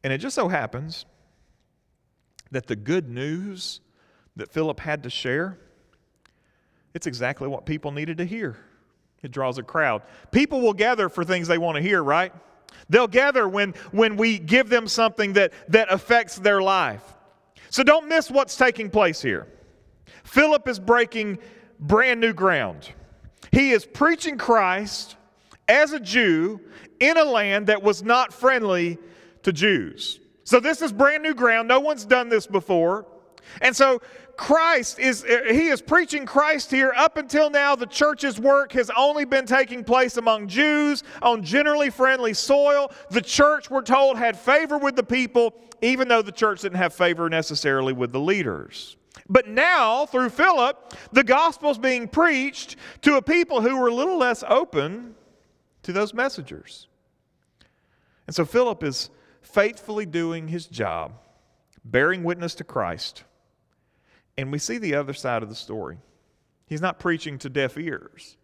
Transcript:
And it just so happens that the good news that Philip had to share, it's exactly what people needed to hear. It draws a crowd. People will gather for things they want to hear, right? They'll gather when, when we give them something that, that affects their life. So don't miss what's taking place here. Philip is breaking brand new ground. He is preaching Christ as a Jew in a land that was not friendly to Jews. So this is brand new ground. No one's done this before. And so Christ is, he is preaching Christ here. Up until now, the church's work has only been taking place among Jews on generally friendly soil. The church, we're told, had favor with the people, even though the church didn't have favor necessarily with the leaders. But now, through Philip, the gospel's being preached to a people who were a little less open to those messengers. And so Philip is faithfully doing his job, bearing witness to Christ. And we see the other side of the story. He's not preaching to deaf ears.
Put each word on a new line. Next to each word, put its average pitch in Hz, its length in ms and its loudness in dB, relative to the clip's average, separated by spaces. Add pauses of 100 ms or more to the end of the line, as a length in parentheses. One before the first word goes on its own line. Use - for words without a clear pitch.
And 135 100 -4
it 135 60 -4
just 254 160 -8
so 220 120 0
happens 151 580 -6 (1500)
that 127 160 -8
the 117 80 -4
good 135 340 -4
news 170 720 -10 (560)
that - 120 -14
Philip 156 300 -4
had 151 240 -8
to 123 60 -12
share, 156 480 -6 (1400)
it's 170 140 -10
exactly 127 400 -6
what 139 180 -10
people 151 260 -6
needed 156 280 -8
to 175 60 -4
hear. 180 300 -8 (680)
It 131 100 -14
draws 131 260 -4
a 123 60 -12
crowd. 131 400 -2 (280)
People 277 300 2
will 220 120 2
gather 214 360 0
for 175 160 -6
things 175 220 -2
they 170 100 2
want 165 180 -2
to 147 60 -2
hear, 185 220 0
right? 165 280 0 (580)
They'll 226 180 4
gather 254 400 2
when, 196 260 -2 (180)
when 214 240 2
we 220 220 0
give 208 320 2
them 233 180 2
something 214 460 0
that, 190 200 4 (160)
that 202 220 4
affects 214 440 0
their 196 260 2
life. 180 400 0 (680)
So 262 140 0
don't 294 240 2
miss 320 220 -2
what's 262 280 -2
taking 233 320 -2
place 180 320 0
here. 92 260 -6 (760)
Philip 294 440 2
is 226 120 -6
breaking 226 600 0 (400)
brand 226 400 2
new 226 140 2
ground. 143 580 -2 (600)
He 269 200 4
is 220 140 2
preaching 311 520 0
Christ 202 800 0 (520)
as 285 260 4
a 302 60 -6
Jew 196 600 0 (380)
in 311 180 4
a 311 80 6
land 208 420 0
that 208 140 2
was 202 220 2
not 233 300 2
friendly 190 680 0 (440)
to 190 80 2
Jews. 156 680 -2 (240)
So 247 160 4
this 294 220 -2
is 285 120 -4
brand 285 300 2
new 311 100 -2
ground. 226 340 2
No 254 120 4
one's 285 260 -4
done 240 240 2
this 220 160 0
before. 190 640 0 (540)
And 254 140 2
so 262 260 4 (360)
Christ 320 600 0
is, 254 240 0
he 240 460 2
is 277 120 0
preaching 294 440 0
Christ 294 440 -2
here. 262 260 2
Up 311 220 2
until 302 320 0
now, 285 260 2
the 240 100 -8
church's 277 540 -2
work 277 340 2
has 240 220 -2
only 285 300 2
been 262 200 0
taking 247 380 0
place 247 340 2
among 220 300 -2
Jews 294 560 0 (180)
on 233 220 2
generally 285 460 0
friendly 254 440 0
soil. 285 580 2 (180)
The 220 120 0
church, 294 480 2
we're 262 120 -2
told, 262 360 4
had 226 200 -2
favor 294 400 2
with 277 180 0
the 254 80 0
people, 233 520 0 (260)
even 254 260 0
though 233 140 4
the 202 100 -6
church 214 300 -2
didn't 185 160 -6
have 175 160 0
favor 170 360 0
necessarily 147 640 -2
with 123 180 -4
the 131 80 -4
leaders. 147 800 -4 (320)
But 214 180 4
now, 262 580 2
through 254 240 0
Philip, 285 640 0 (180)
the 254 120 4
gospel's 285 560 2
being 247 280 -2
preached 285 680 0 (260)
to 294 140 4
a 262 60 4
people 320 400 0
who 254 160 2
were 247 100 2
a 233 60 2
little 339 240 -2
less 247 300 0
open 220 680 -2 (680)
to 180 100 -10
those 202 200 -2
messengers. 202 760 -10 (1400)
And 156 80 -12
so 170 80 0
Philip 226 400 -2
is 139 260 -6 (320)
faithfully 214 640 -4
doing 165 440 -6
his 170 160 -8
job, 90 480 -6 (720)
bearing 151 380 0
witness 170 320 -6
to 160 100 -14
Christ. - 580 -8 (1120)
And 135 140 -8
we 147 60 -6
see 226 220 -8
the 170 160 -4
other 139 180 -4
side 120 300 -6
of 107 60 -14
the 110 60 -16
story. 87 420 -12 (720)
He's 156 140 -8
not 180 180 -6
preaching 156 380 -6
to 135 120 -12
deaf 131 280 -4
ears. - 680 -14